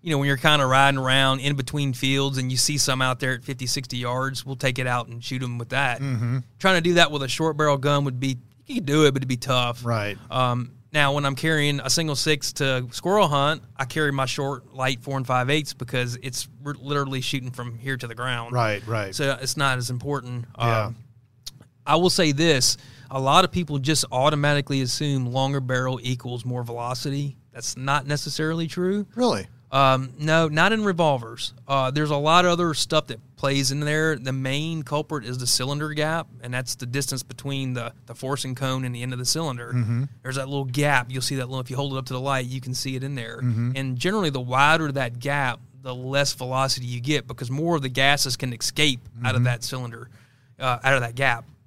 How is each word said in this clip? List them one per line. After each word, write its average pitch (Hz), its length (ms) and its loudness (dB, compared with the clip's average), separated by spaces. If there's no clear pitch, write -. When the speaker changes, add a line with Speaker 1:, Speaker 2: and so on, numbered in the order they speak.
Speaker 1:
you 170 80 -4
know, 147 80 2
when 139 80 2
you're 139 100 4
kinda 147 280 4
riding 135 340 6
around 135 400 4
in 143 160 0
between 139 380 -2
fields 139 440 0
and 127 140 -2
you 127 60 -2
see 147 200 0
some 131 240 2
out 127 200 0
there 131 140 0
at 120 100 -12
fifty, 127 200 -8
sixty 127 320 -6
yards, 127 480 -4
we'll 135 120 -8
take 131 200 0
it 127 80 -2
out 123 220 -2
and 120 160 -12
shoot 131 180 -6
'em 123 160 -4
with 117 120 -8
that. 127 320 0
Speaker 2:
Mm-hmm. 123 380 -2
Speaker 1:
Trying 190 160 4
to 170 60 4
do 175 140 4
that 170 140 8
with 147 140 -4
a 135 60 -4
short 160 260 0
barrel 147 220 4
gun 143 260 2
would 127 160 -2
be, 131 180 -2
you 269 80 -8
can 226 80 -2
do 151 220 6
it, 139 80 6
but 135 60 0
it'd 135 100 -4
be 123 80 0
tough. 123 480 0
Speaker 2:
Right. 104 320 -2
Speaker 1:
Um, 123 440 0
now, 143 220 4
when 143 120 0
I'm 139 100 0
carrying 147 440 0
a 131 100 -6
single 156 280 0
six 151 360 0
to 131 380 0
squirrel 190 380 2
hunt, 143 340 0
I 135 80 -2
carry 147 260 0
my 139 140 0
short, 139 480 -6
light 131 280 -2
four 139 140 -6
and 135 100 -2
five 127 240 0
eighths 147 240 0
because 123 480 -4
it's - 280 -8
r-, 143 120 -6
literally 135 440 -4
shooting 127 300 -4
from 120 280 -10
here 135 160 -4
to 123 100 -8
the 117 80 -10
ground. 120 380 -4
Speaker 2:
Right, 113 340 0
right. 107 300 -4
Speaker 1:
So 139 260 0
it's 135 140 -4
not 135 220 2
as 120 120 -4
important. 123 560 -6
Speaker 2:
Yeah. 113 280 2
Speaker 1:
Um, 117 100 -8
I 147 100 4
will 175 140 6
say 165 240 2
this. 147 440 4
A 135 100 -4
lot 143 260 6
of - 60 -4
people 151 280 -2
just 139 320 0
automatically 143 680 2
assume 131 460 -2
longer 135 340 0
barrel 127 420 -2
equals 123 420 -4
more 123 180 -4
velocity. 127 760 -6
That's - 240 -8
not 139 300 0
necessarily 156 600 -2
true. 185 380 -2
Speaker 2:
Really? 214 320 0
Speaker 1:
Um, 131 480 4
no, 156 300 4
not 165 220 4
in 214 120 0
revolvers. 147 720 0
Uh, 135 220 2
there's 147 220 0
a 147 40 2
lot 160 300 6
of 175 60 6
other 170 240 2
stuff - 320 2
that 117 120 -10
plays 139 340 2
in 143 80 -2
there. 156 360 0
The 127 160 -6
main 143 520 -2
culprit 147 420 -4
is 123 140 -6
the 123 80 -4
cylinder 143 460 0
gap, 156 340 -2
and 123 120 -8
that's 127 220 -4
the 131 100 -12
distance 131 380 -4
between 135 500 -6
the, 117 180 -6
the 117 80 -16
forcing 131 400 -4
cone 131 320 -2
and 123 80 -4
the 120 80 -8
end 127 120 -6
of 123 60 -6
the 123 60 -6
cylinder. 123 480 -4
Speaker 2:
Mm-hmm. 120 300 0
Speaker 1:
There's 131 140 -8
that 135 120 -4
little 139 180 -2
gap. 131 460 2
You'll 127 120 -4
see 135 140 -2
that 127 100 -4
little, 131 120 -6
if 127 120 -8
you 127 40 -6
hold 139 180 -2
it 131 40 -4
up 127 80 -6
to 131 80 -8
the 127 80 -4
light, 135 240 0
you 127 160 -6
can 127 140 -6
see 131 200 -4
it 127 80 -4
in 139 120 -6
there. 117 220 -8
Speaker 2:
Mm-hmm. 120 380 2
Speaker 1:
And 131 220 -2
generally, 185 320 2
the 135 120 -2
wider 143 500 4
that 123 280 -2
gap, 131 400 -2
the 131 120 -8
less 135 400 0
velocity 127 520 -2
you 120 160 -6
get 131 260 0
because 120 220 -10
more 160 260 0
of 147 60 0
the 131 80 -4
gases 135 480 2
can 127 160 -4
escape 131 480 0
out 131 80 2
of 127 40 2
Speaker 2:
Mm-hmm. 123 80 4
Speaker 1:
that 120 180 0
cylinder, 120 460 -10
uh, 127 240 0
out 135 100 6
of 131 80 4
that 117 140 -6
gap 123 300 0